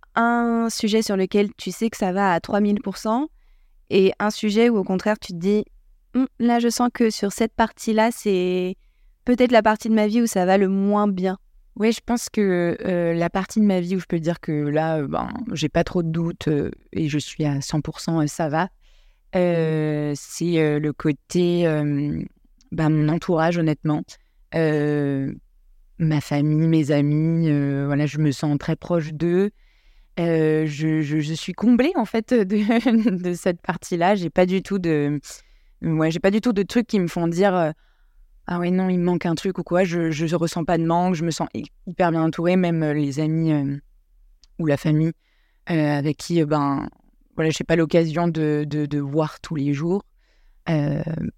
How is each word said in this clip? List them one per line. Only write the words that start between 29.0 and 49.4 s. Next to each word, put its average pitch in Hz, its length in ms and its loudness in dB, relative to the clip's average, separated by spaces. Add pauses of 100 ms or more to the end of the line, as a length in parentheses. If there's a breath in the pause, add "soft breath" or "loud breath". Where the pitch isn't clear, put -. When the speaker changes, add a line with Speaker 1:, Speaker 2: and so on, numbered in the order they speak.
Speaker 2:
d'eux. 175 380 0 (680)
Euh, 156 460 2
je, 156 360 0
je, 151 180 -2
je 151 140 -4
suis 170 200 -8
comblée, 247 420 4
en 247 100 0
fait, 226 280 -2
de, 226 100 4
<laughs> 214 800 2
de 175 100 -2
cette 175 280 -2
partie-là. 175 540 0
J'ai 175 140 -2
pas 185 160 4
du 185 160 0
tout 196 180 -4
de, 147 400 0 (640 loud breath)
ouais, 160 300 0
j'ai 170 80 -4
pas 196 120 2
du 214 100 2
tout 247 120 0
de 196 100 0
trucs 233 240 -2
qui 208 120 0
me 175 80 0
font 170 200 -2
dire, 180 280 2
euh, « 165 160 2 (760)
Ah 180 120 -4
ouais, 175 120 -2
non, 185 180 0
il 180 100 0
me 175 40 0
manque 175 220 0
un 170 100 0
truc 185 220 -4
ou 175 60 -6
quoi. » 175 220 0
Je, 170 260 -2
je, 156 140 -4
je 165 100 -2
ressens 170 280 -2
pas 170 140 0
de 165 80 0
manque, 175 300 2
je 160 100 -4
me 170 60 -2
sens 160 220 -4
hy-, 113 120 -8 (220)
hyper 175 240 0
bien 160 120 0
entourée, 170 320 0
même, 170 280 2
euh, 151 100 0
les 143 260 -2
amis, 160 320 0
euh, 143 260 -2 (800)
ou 165 60 -4
la 143 120 2
famille, 156 340 0 (580)
euh, 151 280 0
avec 143 200 -2
qui, 170 240 -2
euh, 151 40 2
ben, 143 420 -2 (480)
voilà, 160 160 0
j'ai - 120 -6
pas 165 120 2
l'occasion 165 520 2
de, 151 400 0
de, 151 180 -4
de 143 140 -4
voir 147 420 -4